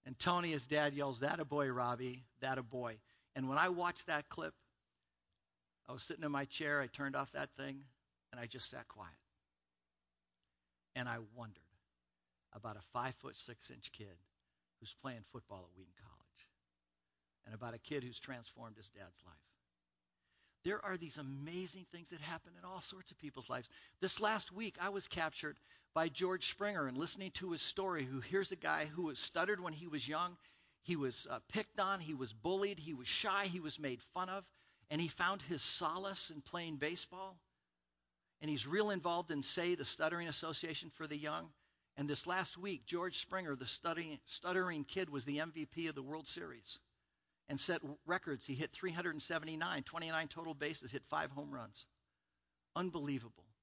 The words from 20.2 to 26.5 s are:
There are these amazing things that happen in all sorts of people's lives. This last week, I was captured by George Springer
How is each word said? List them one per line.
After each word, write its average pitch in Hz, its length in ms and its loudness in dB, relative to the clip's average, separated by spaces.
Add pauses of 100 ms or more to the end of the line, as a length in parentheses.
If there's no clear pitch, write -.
There 208 200 2
are 185 140 0
these 165 180 -6
amazing 160 720 -6
things 170 200 -14
that 165 100 -10
happen 160 380 -8
in 175 80 -16
all 185 160 -8
sorts - 300 -10
of - 60 -20
people's 135 300 -8
lives. 123 200 -4 (340)
This 190 180 4
last 214 320 2
week, 208 260 -4
I 185 120 0
was 196 180 -2
captured 156 500 -2 (360)
by 165 140 6
George 180 380 2
Springer 196 400 2